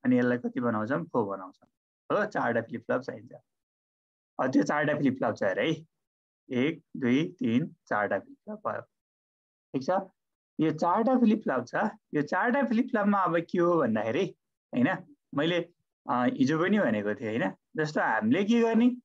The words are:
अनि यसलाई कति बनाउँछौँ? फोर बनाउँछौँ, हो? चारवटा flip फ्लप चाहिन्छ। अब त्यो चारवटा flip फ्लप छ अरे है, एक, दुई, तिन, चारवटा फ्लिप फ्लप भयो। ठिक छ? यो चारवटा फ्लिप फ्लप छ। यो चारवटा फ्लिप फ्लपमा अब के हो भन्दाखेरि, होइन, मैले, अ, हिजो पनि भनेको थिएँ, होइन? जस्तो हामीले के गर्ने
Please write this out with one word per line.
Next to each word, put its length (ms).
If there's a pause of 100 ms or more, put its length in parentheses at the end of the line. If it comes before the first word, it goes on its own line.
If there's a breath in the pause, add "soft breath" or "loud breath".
अनि 140
यसलाई 200
कति 220
बनाउँछौँ? 440
फोर 220
बनाउँछौँ, 420 (420)
हो? 160
चारवटा 360
flip 240
फ्लप 160
चाहिन्छ। 300 (1040)
अब 140
त्यो 100
चारवटा 360
flip 200
फ्लप 180
छ 80
अरे 240
है, 60 (760)
एक, 300 (140)
दुई, 320 (100)
तिन, 360 (140)
चारवटा 300
फ्लिप 180
फ्लप 320
भयो। 120 (920)
ठिक 100
छ? 80 (680)
यो 100
चारवटा 480
फ्लिप 240
फ्लप 240
छ। 80 (400)
यो 80
चारवटा 400
फ्लिप 260
फ्लपमा 300
अब 200
के 200
हो 180
भन्दाखेरि, 580 (400)
होइन, 140 (460)
मैले, 260 (500)
अ, 20
हिजो 460
पनि 200
भनेको 360
थिएँ, 240
होइन? 120 (260)
जस्तो 240
हामीले 440
के 160
गर्ने 300 (140)